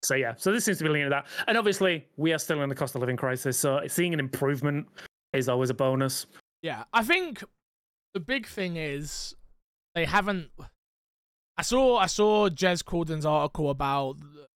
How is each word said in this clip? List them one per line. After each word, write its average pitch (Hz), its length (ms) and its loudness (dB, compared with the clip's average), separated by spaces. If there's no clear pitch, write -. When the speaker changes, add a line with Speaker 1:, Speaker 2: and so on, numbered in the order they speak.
Speaker 1:
So, - 120 0
yeah, 120 220 0
so - 160 2
this 226 120 0
seems 202 140 0
to 156 60 -4
be 156 60 2
leaning 147 160 2
to 139 40 0
that. 139 160 0
And 226 100 4
obviously, 190 480 2
we 160 160 2
are 160 60 2
still 151 240 -2
in 139 60 0
the 139 60 -2
cost 135 200 -4
of 127 60 -2
living 123 160 0
crisis, 127 420 -2
so 143 300 2
seeing 175 260 0
an 151 60 -2
improvement 143 680 -2
is 131 160 0
always 127 220 2
a 127 40 0
bonus. 135 520 0
Speaker 2:
Yeah, 123 300 -8
I 226 100 2
think 330 400 0
the 196 60 -4
big 233 260 -2
thing 180 300 -6
is 147 580 -8
they 170 100 2
haven't, 185 460 0
I 175 60 -2
saw, 254 360 4
I 190 80 4
saw 208 420 4
Jez 180 360 2
Corden 160 400 -4
article 151 460 2
about 139 460 -2